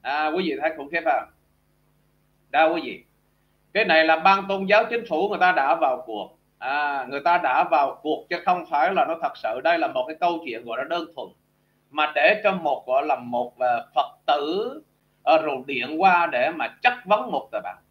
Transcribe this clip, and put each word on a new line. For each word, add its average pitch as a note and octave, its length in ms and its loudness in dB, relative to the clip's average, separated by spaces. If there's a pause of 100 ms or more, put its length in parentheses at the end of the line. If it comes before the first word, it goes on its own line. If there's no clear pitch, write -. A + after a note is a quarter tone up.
À, D3 240 -2
quý E3+ 200 -2
vị C#3 140 -2
thấy D#3+ 160 0
khủng C#3+ 160 -12
khiếp E3+ 120 0
không? C#3 240 0 (1200)
Đâu D#3+ 240 4
quý E3 100 -2
vị, G#2 200 -12 (680)
cái G#3+ 120 0
này D#3+ 200 4
là D#3+ 140 4
Ban F#3+ 300 4
Tôn F#3+ 180 -2
giáo G#3 240 4
Chính A#3 180 -4
phủ F3 200 0
người F#3+ 100 -4
ta F3+ 140 4
đã D3 220 2
vào C3+ 320 0
cuộc, G#2 320 -10 (200)
à, C#3 500 -4
người C#3 120 -6
ta E3+ 180 4
đã B2+ 320 2
vào C#3+ 320 2
cuộc D3+ 280 -4
chứ F3 140 -4
không F3+ 260 0
phải E3 240 2
là D#3+ 100 2
nó D#3+ 180 -2
thật C#3 140 -4
sự A#2+ 280 -6
đây E3+ 140 2
là D3 100 0
một D#3+ 200 -2
cái D#3+ 120 -10
câu E3+ 240 0
chuyện A2+ 200 -10
gọi A#2 140 -8
là C#3 60 -4
đơn E3 200 -4 (120)
thuần. A2 120 -12 (600)
Mà D3+ 240 0
để F3 300 4
cho F#3+ 80 4
một, D#3+ 340 -4
gọi C3+ 200 0
là C#3 100 0
một, A#2+ 420 -6
à, A#2+ 240 0 (120)
Phật - 320 -2
tử, F3+ 560 -2 (420)
à, D#3+ 180 6
rồi D3 140 -4 (100)
điện C#3+ 360 -4
qua F3 240 4
để C3 240 0
mà A#2+ 180 -6 (140)
chất B3 120 2 (100)
vấn G#3+ 260 0
một D3 220 -4
tờ G#2 80 -4
báo. F#2 160 -12 (140)